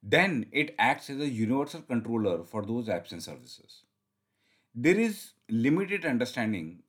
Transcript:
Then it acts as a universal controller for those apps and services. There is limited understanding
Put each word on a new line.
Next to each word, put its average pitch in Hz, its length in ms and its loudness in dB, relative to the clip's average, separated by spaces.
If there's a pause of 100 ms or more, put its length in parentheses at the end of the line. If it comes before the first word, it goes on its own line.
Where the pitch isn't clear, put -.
Then 147 500 2
it 147 260 0
acts - 320 2
as 139 100 -8
a 147 80 -2
universal 131 540 -2
controller 110 640 -2
for 107 180 -6
those 113 260 -4
apps 87 240 -4
and 85 100 -10
services. - 600 -18 (920)
There 151 240 4
is 220 340 -2 (160)
limited 170 560 2
understanding 110 840 -2